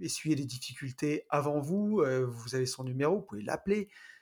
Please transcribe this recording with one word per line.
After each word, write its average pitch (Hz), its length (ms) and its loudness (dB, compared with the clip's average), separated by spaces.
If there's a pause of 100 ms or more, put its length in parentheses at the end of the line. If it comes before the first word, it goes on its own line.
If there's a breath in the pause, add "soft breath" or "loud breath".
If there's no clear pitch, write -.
essuyé 156 340 -2
des 143 100 0
difficultés 135 840 -4
avant 147 300 2
vous, 202 400 2
euh, 131 260 4
vous 120 280 -6
avez 127 120 2
son 127 180 -6
numéro, 139 320 2
vous 208 60 -4
pouvez 208 200 -10
l'appeler. 202 460 0 (340 loud breath)